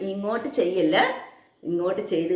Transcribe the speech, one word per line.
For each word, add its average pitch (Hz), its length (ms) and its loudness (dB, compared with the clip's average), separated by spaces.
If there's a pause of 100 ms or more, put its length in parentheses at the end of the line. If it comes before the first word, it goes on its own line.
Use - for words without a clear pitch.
(120)
ഇങ്ങോട്ട് 214 360 -4 (120)
ചെയ്യല്ല. 175 360 4 (720)
ഇങ്ങോട്ട് 180 340 0 (100)
ചെയ്ത് 165 240 0